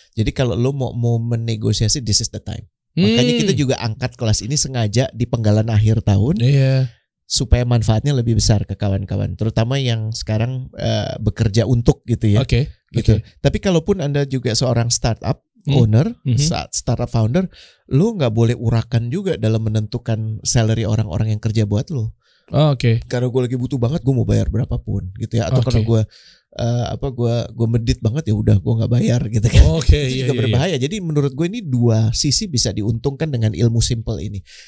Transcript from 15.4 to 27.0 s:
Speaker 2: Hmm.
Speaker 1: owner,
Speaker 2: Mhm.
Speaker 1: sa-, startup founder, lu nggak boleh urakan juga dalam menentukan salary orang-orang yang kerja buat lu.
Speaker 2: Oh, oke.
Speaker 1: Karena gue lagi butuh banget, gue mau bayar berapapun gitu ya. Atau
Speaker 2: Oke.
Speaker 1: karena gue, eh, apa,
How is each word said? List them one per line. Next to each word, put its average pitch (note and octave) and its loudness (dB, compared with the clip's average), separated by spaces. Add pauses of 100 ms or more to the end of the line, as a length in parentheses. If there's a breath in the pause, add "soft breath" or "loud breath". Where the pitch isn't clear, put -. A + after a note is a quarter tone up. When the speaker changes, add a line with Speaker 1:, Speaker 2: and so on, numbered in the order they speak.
Speaker 2:
Hmm. C#3 0
Speaker 1:
owner, A2+ 4 (180)
Speaker 2:
Mhm. B2+ 0
Speaker 1:
sa-, D#3+ -2
startup - -4
founder, B2 0 (420 loud breath)
lu F3 2
nggak C3+ -2
boleh A2+ 2
urakan A#2 -2
juga F3 -4
dalam A2 0
menentukan A2 -4
salary A2+ 0
orang-orang G#2+ -2
yang G#2+ -2
kerja G#2+ 0
buat G#2 -2
lu. A#2 -4 (400 soft breath)
Speaker 2:
Oh, D3 4
oke. A#2+ 0
Speaker 1:
Karena B2 -2
gue B2 0
lagi B2 -2
butuh B2+ -4
banget, B2 -2
gue B2+ -2
mau B2 2
bayar G#2+ 0
berapapun G2+ -4
gitu A2+ -6
ya. A2+ 0
Atau B2+ 2
Speaker 2:
Oke. A2+ 0
Speaker 1:
karena A2+ 2
gue, A2 2 (560 loud breath)
eh, A#2+ -2
apa, C3 -6